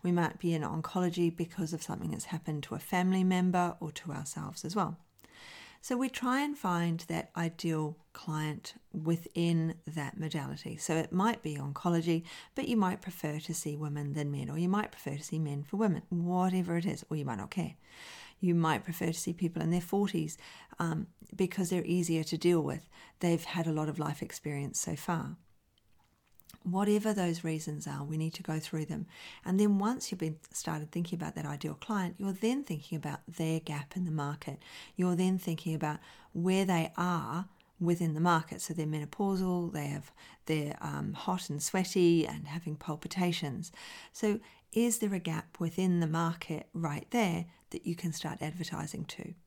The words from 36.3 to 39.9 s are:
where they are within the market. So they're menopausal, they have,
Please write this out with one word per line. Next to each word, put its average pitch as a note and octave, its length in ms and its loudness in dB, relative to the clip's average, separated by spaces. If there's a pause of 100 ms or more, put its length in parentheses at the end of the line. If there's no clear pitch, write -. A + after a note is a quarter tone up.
where F#3 320 4
they F3 320 4
are F3 520 -2 (300)
within E3+ 360 4
the D3+ 60 0
market. E3+ 420 4
So - 100 -6
they're D#3+ 140 0
menopausal, F3+ 880 0
they C#3+ 140 -2
have, C#3+ 220 -6 (360)